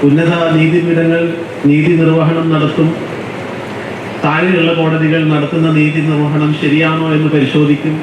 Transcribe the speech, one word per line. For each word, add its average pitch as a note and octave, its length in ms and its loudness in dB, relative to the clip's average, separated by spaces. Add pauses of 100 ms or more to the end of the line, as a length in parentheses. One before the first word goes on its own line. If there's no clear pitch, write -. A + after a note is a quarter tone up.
ഉന്നത E3 260 2 (240)
നീതിപീഠങ്ങൾ E3 680 2 (460)
നീതി D3+ 220 2 (100)
നിർവഹണം D#3+ 520 2
നടത്തും, D#3 340 0 (1400)
താഴെയുള്ള E3 560 0
കോടതികൾ D#3+ 420 0 (120)
നടത്തുന്ന D#3+ 460 0
നീതി D3+ 300 2
നിർവഹണം D3+ 520 0
ശരിയാണോ D#3+ 460 0 (100)
എന്ന് D#3 180 0
പരിശോധിക്കും D3 680 0